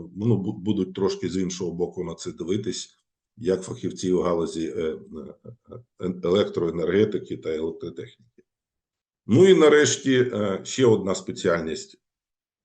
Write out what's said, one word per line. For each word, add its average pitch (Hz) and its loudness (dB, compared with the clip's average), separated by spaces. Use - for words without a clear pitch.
ну, 107 2
бу-, 101 -4
будуть 95 -4
трошки 95 -2
з 90 -4
іншого 90 -4
боку 87 -6
на 82 -12
це - -12
дивитись, 90 -6
як 92 -2
фахівці 90 -6
в 87 2
галузі, 82 -2
е, 85 -4
е, 78 -4
е, 90 -4
електроенергетики 87 0
та 80 -10
електротехніки. - -10
Ну 165 8
і 180 10
нарешті, 147 6
е, 104 0
ще 131 0
одна 98 4
спеціальність, 85 -4